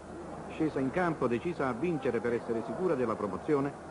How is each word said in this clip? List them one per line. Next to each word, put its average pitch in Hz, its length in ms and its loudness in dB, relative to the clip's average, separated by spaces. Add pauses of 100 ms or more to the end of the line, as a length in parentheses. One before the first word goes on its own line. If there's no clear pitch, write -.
(500)
Scesa 151 300 0
in 135 100 2
campo, 160 360 2
decisa 131 420 0
a 127 40 0
vincere 127 480 0
per 117 120 0
essere 113 340 0
sicura 170 280 0
della 120 200 2
promozione, 104 580 0 (180)